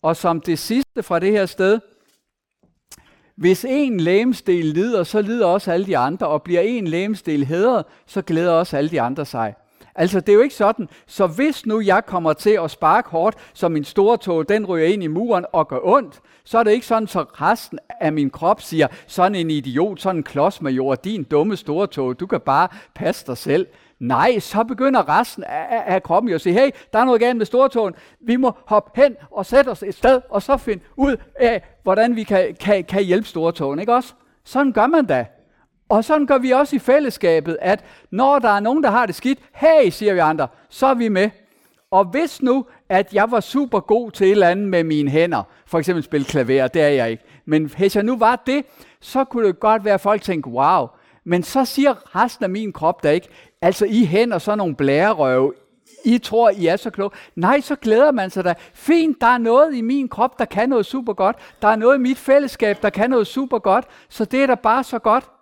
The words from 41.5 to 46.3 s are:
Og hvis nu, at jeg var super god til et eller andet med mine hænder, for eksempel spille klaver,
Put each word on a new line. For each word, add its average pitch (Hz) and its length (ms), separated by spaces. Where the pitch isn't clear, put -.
Og 190 140
hvis 269 380
nu, 254 240
at 196 260
jeg 208 160
var 233 100
super 247 400
god 220 300
til 196 160
et 190 40
eller 196 180
andet 196 200
med 175 160
mine 151 260
hænder, 156 320
for 165 120
eksempel 165 260
spille 143 200
klaver, 131 440